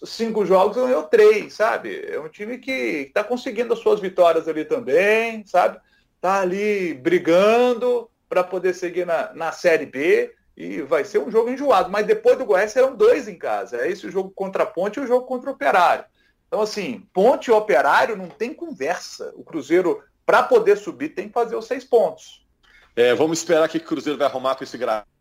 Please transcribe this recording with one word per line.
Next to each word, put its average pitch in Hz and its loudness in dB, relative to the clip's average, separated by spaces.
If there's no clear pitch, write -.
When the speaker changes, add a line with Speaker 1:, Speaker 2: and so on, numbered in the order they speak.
Speaker 1:
cinco 220 -4
jogos 190 4
ganhou 254 0
três, 214 4
sabe? 110 -4
É 87 -6
um 156 -12
time 214 -12
que 247 -6
tá - 0
conseguindo 240 -4
as 214 -2
suas 214 2
vitórias 170 2
ali 156 -4
também, 202 0
sabe? - 0
Tá 196 0
ali 196 -2
brigando 220 2
pra 180 0
poder 180 -2
seguir 175 -6
na, 156 -2
na 156 -6
Série 156 2
B 185 0
e 170 -10
vai 151 0
ser 208 -4
um 240 -2
jogo 226 0
enjoado. 247 0
Mas 208 -2
depois 220 2
do 262 -8
Goiás 208 2
serão 262 2
dois 220 2
em 196 -14
casa. 107 -6
É 139 -2
esse 190 -10
jogo 190 -6
contra 190 -4
a - 2
Ponte 208 -6
e - -6
o 262 -6
jogo 247 0
contra 254 -8
o 262 -10
Operário. 175 2
Então, 190 -4
assim, 185 -6
Ponte 262 2
e 240 4
Operário 208 2
não 185 -12
tem 233 -8
conversa. - -10
O 123 -20
Cruzeiro, 160 -2
pra 233 4
poder 214 4
subir, 156 -10
tem 202 -10
que 214 -18
fazer 233 -2
os 220 -10
seis 262 -8
pontos. - -2
Speaker 2:
É, 120 4
vamos 156 0
esperar 160 2
que 165 -6
o - -2
Cruzeiro 143 -6
vai 139 0
arrumar 131 -2
com - -14
esse 127 -14
gramado. 110 -4